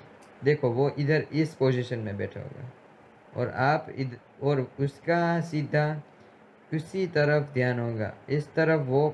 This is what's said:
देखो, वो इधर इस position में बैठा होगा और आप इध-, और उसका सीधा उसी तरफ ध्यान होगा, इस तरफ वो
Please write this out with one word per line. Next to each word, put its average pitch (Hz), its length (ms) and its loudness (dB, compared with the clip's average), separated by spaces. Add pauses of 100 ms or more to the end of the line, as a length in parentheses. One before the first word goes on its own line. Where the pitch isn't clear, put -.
(420)
देखो, 139 280 2
वो 131 200 2 (100)
इधर 147 340 2
इस 156 220 0
position 123 440 0
में 104 180 -6
बैठा 101 220 -6
होगा 135 320 -14 (640)
और 123 140 -2
आप 143 420 0
इध-, 127 260 -6 (240)
और 135 260 0 (120)
उसका 170 640 0
सीधा 151 580 0 (680)
उसी 170 360 -4
तरफ 147 460 2
ध्यान 123 260 2
होगा, 113 320 -4 (180)
इस 147 260 0
तरफ 160 320 4
वो 143 260 4